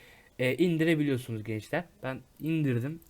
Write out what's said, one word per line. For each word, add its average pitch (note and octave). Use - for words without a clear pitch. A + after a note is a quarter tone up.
e, B2+
indirebiliyorsunuz D3
gençler. A2
Ben C3
indirdim. D3+